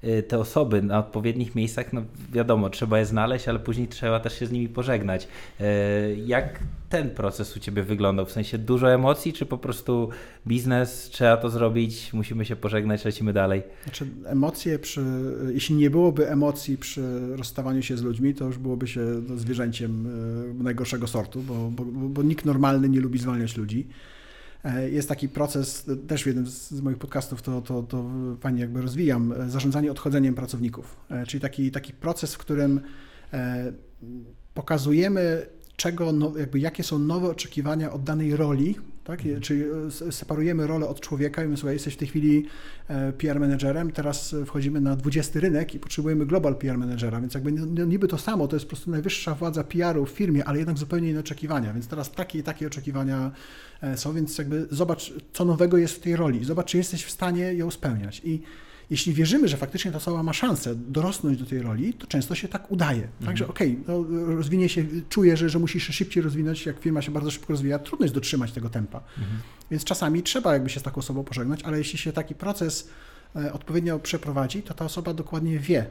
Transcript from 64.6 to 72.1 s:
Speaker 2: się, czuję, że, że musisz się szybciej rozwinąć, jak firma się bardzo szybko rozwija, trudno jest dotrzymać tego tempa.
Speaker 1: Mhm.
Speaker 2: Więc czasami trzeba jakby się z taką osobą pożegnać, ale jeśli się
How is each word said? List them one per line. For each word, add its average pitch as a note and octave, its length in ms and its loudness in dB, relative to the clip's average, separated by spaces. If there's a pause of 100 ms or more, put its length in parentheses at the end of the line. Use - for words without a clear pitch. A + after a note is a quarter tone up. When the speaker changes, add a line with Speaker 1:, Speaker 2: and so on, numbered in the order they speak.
Speaker 2:
się, D#3+ 160 2 (240)
czuję, F3 280 8
że, E3 120 4
że E3 100 2
musisz E3+ 240 0
się D3 100 -4
szybciej F3 300 0
rozwinąć, D#3 420 0
jak C#3+ 140 -4
firma D#3 220 2
się D3 100 -4
bardzo D3 200 0
szybko - 220 -4
rozwija, C#3 260 2
trudno A3+ 240 -2
jest C3+ 120 2
dotrzymać B2 360 0
tego A#2 180 -6
tempa. A2+ 280 -4
Speaker 1:
Mhm. - 400 -6 (340)
Speaker 2:
Więc D#3 120 -2
czasami E3+ 400 0
trzeba F#3+ 300 2
jakby C3+ 160 2
się C3+ 100 -6
z - 40 -10
taką C#3 160 -4
osobą C3+ 240 -4
pożegnać, B2+ 400 -4
ale D3+ 140 -2
jeśli D3+ 220 -4
się D#3 140 -4